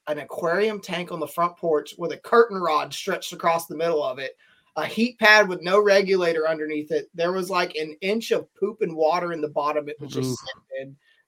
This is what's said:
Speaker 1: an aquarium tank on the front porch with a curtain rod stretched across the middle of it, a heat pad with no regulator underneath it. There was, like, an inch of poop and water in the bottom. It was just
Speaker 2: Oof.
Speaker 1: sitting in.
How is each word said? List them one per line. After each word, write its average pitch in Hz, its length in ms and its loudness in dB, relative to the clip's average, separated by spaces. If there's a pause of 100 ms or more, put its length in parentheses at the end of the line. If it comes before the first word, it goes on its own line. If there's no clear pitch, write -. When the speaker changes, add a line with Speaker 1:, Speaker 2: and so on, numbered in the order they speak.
Speaker 1:
an 147 120 -4
aquarium 196 640 0
tank 175 300 -6
on 170 80 -8
the 147 80 -4
front 170 300 -2
porch 151 400 0
with 170 140 -4
a 135 60 -8
curtain 226 420 4
rod 151 340 0
stretched - 400 -6
across 165 320 0
the 160 100 -12
middle 156 280 0
of 131 160 -4
it, 135 180 -10 (380)
a 156 100 -2
heat 233 320 -2
pad 214 320 8
with 170 140 -6
no 190 180 4
regulator 185 640 4
underneath 151 440 -4
it. 147 240 -2
There 170 160 0
was, 185 180 -4
like, 180 260 -2
an 156 260 -8
inch 214 300 -2
of - 220 -4
poop 214 280 -4
and 170 140 -4
water 170 380 0
in 156 80 -6
the 147 80 -4
bottom. 147 400 -2
It 139 100 -12
was 139 140 -12
just 131 180 -4
Speaker 2:
Oof. 120 80 -6
Speaker 1:
sitting - 500 -12
in. 139 80 -20 (300)